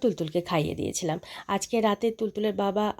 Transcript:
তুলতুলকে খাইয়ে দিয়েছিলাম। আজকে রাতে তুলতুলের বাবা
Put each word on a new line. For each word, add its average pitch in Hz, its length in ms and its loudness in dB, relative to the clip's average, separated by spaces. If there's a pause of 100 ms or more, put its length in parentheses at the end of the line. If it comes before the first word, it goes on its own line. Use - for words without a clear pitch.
তুলতুলকে 175 460 0
খাইয়ে 160 300 2
দিয়েছিলাম। 165 400 -2 (360)
আজকে 196 220 -2 (100)
রাতে 208 220 2 (100)
তুলতুলের 214 440 0
বাবা 202 220 2 (160)